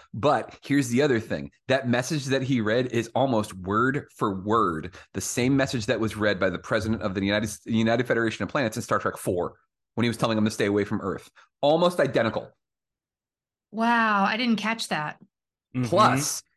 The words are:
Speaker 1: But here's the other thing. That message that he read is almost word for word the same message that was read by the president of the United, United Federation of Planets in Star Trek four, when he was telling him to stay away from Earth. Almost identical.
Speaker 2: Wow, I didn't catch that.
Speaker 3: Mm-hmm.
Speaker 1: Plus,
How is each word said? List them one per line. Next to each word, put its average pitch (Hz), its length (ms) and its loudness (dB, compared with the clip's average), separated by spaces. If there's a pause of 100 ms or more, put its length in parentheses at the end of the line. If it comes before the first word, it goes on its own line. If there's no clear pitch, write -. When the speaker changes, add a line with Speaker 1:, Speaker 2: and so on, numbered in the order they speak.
(140)
Speaker 1:
But 135 500 0
here's 139 240 2
the 120 140 2
other 131 180 4
thing. 76 320 -6 (160)
That 131 220 0
message 123 380 -2
that 131 160 0
he 127 180 0
read 120 320 0
is 113 200 -2
almost 117 420 0
word 113 500 0 (100)
for 104 260 -2
word 95 540 0 (180)
the - 80 -6
same 131 360 0
message 131 300 -2
that 120 120 0
was 104 160 -2
read 104 240 0
by 95 100 2
the 85 100 -4
president 110 420 -2
of 98 120 -4
the 98 120 -2
United, 104 240 0 (160)
United 113 420 2
Federation 117 360 0
of 95 60 -6
Planets 123 280 -2
in 107 60 -6
Star 104 160 0
Trek - 180 -4
four, 87 380 -4 (400)
when 110 100 0
he 120 40 2
was 113 80 -2
telling 113 200 0
him 107 80 2
to 107 60 2
stay 107 160 -2
away 101 180 2
from 104 160 -6
Earth. - 280 -8 (300)
Almost 170 400 2
identical. 127 520 0 (1200)
Speaker 2:
Wow, 220 540 2
I 220 120 0
didn't 233 200 2
catch 220 320 -4
that. 151 280 -4 (580)
Speaker 3:
Mm-hmm. 127 100 0
Speaker 1:
Plus, 147 580 2 (140)